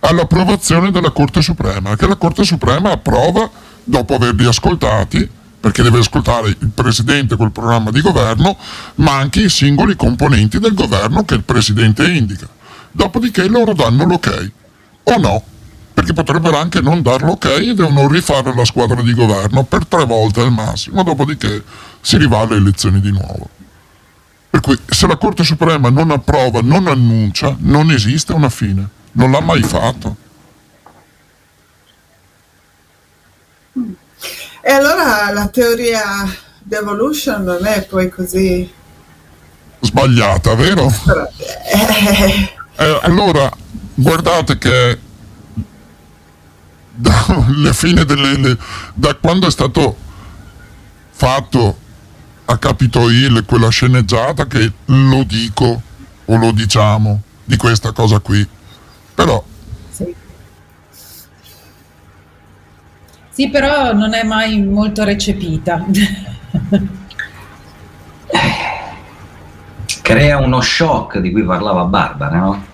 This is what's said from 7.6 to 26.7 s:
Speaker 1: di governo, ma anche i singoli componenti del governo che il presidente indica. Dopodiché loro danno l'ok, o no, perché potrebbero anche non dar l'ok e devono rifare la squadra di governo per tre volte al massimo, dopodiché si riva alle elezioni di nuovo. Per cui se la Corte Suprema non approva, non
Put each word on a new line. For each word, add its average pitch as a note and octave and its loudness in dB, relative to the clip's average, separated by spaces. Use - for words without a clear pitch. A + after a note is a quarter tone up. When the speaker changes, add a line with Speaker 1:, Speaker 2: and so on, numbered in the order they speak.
Speaker 1:
di C3 0
governo, D3 0
ma C#3+ 2
anche C3+ 0
i G#3 4
singoli C#3+ 2
componenti A#2 2
del A3 2
governo A#2 -2
che - -2
il G#2 -2
presidente A2+ 2
indica. A2 -2
Dopodiché G3+ -2
loro A3 2
danno C3+ 2
l'ok, G2+ -2
o A#3+ 2
no, G#2+ 0
perché E3 -2
potrebbero D#3+ 0
anche E3 -2
non E3 2
dar B2+ 2
l'ok D#3 -2
e A#3+ -2
devono C#3+ 2
rifare C#3 0
la B2 2
squadra B2 0
di A#2 2
governo G#2+ 2
per - -2
tre E3 0
volte A2 0
al B2+ 2
massimo, A2+ -2
dopodiché C3+ -2
si - 0
riva C#3 4
alle A2 0
elezioni G2 2
di G2+ 0
nuovo. - -6
Per C3 0
cui C3+ 0
se - 2
la E3 2
Corte G3+ 0
Suprema D#3 2
non D#3 2
approva, C3 0
non E3+ 2